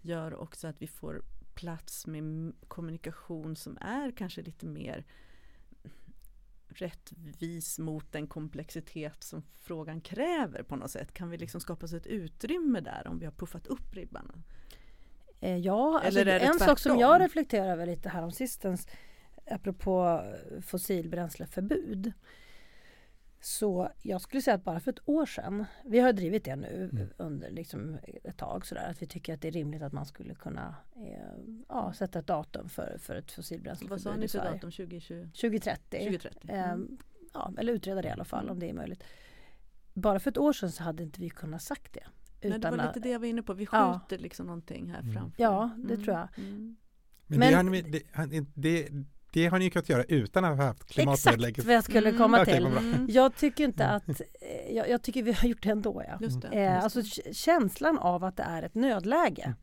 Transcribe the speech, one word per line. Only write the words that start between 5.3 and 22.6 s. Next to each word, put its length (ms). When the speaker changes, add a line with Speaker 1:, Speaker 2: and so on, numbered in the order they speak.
Speaker 1:
rättvis 1080
mot 340
den 140
komplexitet 1000
som 180
frågan 400
kräver 640
på 140
något 140
sätt? 240
Kan 160
vi 80
liksom 220
skapa 260
oss 60
ett 140
utrymme 760
där 260
om 120
vi 60
har 80
puffat 340
upp 280
ribban? 500
Speaker 2:
Eh, 160
ja, 480
alltså 160
Speaker 1:
Eller 140
är 60
det 60
Speaker 2:
en 120
sak 200
som 120
Speaker 1:
tvärtom? 100
Speaker 2:
jag 200
reflekterar 520
över 140
lite 220
här 140
om 100
sistens, 560
apropå 720
fossilbränsleförbud. 1500